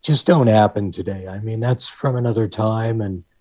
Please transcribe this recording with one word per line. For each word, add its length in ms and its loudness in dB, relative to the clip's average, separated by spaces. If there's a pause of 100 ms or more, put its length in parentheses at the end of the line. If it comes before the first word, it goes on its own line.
just 240 0
don't 200 6
happen 440 4
today. 360 -8
I 120 -10
mean, 220 -6
that's 260 -2
from 280 -4
another 320 0
time. 540 -2
And, 220 -6 (180)